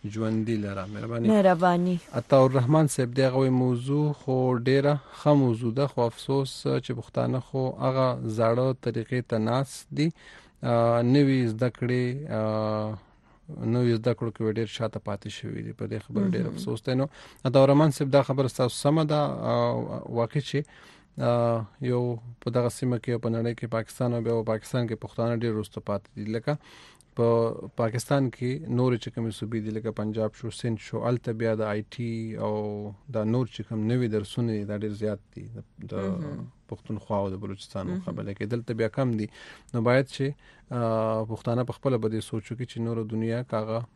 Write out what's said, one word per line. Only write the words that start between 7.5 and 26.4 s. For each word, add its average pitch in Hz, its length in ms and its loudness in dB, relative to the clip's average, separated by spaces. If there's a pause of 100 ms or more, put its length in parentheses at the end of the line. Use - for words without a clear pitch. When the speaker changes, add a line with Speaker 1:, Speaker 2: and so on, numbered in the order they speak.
Speaker 1:
هغه 131 180 2 (320)
زاړه 123 460 2
طریقې 120 440 -2
ته 113 100 0 (120)
ناست 131 360 -2 (140)
دي. 160 120 2 (580)
آه، 117 320 4
نوي 131 500 4
زده 120 240 0
کړې، 123 540 -2
آه، 107 680 -2 (760)
نوي 120 220 4
زده 117 240 0
کړو 113 160 -4
کې 110 240 0
ډېر 113 160 -2
شاته 110 320 -4
پاتې 104 220 -8 (100)
شوي 110 280 -8
دي. 110 140 -10
په 107 100 -6
دې 113 140 -6
خبره 196 300 -2
ډېر - 120 0
Speaker 2:
مهم. - 80 -6
Speaker 1:
افسوس 123 320 -6
دی. 131 140 0
نو 135 60 0 (420)
عطاالرحمن 139 480 8
صاحب، 139 160 0
دا 139 160 8
خبره 131 260 0
ستاسو 123 220 0
سمه 156 280 4
ده. 151 160 2 (300)
آه، 120 520 0 (180)
واقع 117 200 0 (100)
چې، 139 80 0 (600)
آه، 117 480 2 (240)
یو 123 120 2 (380)
په - 100 -4
دغه 120 180 2 (100)
سیمه 123 240 0
کې - 80 -4
او 120 80 0
په 117 160 -2
نړۍ 117 240 -2
کې - 80 -6 (100)
پاکستان 120 380 -2
او 117 140 -2
بیا 117 100 2
په 113 140 -2
پاکستان 117 360 -2
کې 113 60 -4 (100)
پښتانه 117 380 -2
ډېر 117 120 0
وروسته 107 260 -6
پاتې 101 360 -6
دي. 104 80 -8 (140)
لکه 147 200 -2 (580)